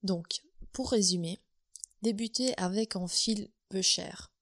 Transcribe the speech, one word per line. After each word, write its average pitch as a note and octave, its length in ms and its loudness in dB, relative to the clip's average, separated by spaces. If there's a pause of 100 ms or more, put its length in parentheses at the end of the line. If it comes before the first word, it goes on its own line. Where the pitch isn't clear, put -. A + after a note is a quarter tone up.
Donc, F3+ 400 -2 (300)
pour C4 180 -2
résumer, F3+ 500 2 (600)
débutez A3+ 560 0
avec G3 360 0
un F3+ 140 -4
fil G#3 420 0 (200)
peu F#3+ 100 -2
cher - 500 0 (120)